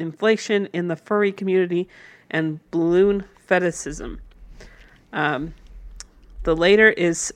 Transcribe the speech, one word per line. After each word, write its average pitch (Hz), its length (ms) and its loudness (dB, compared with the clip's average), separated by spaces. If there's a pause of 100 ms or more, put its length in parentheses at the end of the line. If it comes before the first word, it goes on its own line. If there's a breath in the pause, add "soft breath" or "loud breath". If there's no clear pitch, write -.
inflation 208 720 0
in 175 140 -4
the 165 80 -4
furry 208 360 -2
community 185 560 0 (420 loud breath)
and 160 280 -2 (120)
balloon 185 540 2 (220)
fetishism. 165 760 -4 (920 soft breath)
Um, 151 420 -2 (880)
the 165 140 0
later 202 340 6
is - 460 -2